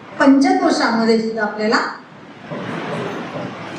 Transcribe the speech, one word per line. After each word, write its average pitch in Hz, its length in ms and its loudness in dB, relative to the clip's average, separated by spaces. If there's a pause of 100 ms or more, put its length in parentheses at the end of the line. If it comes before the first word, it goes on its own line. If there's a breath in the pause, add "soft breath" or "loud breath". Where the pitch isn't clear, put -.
(200)
पंचकोशामध्ये 269 1000 4
सुद्धा 220 220 -2
आपल्याला 214 340 0 (2000)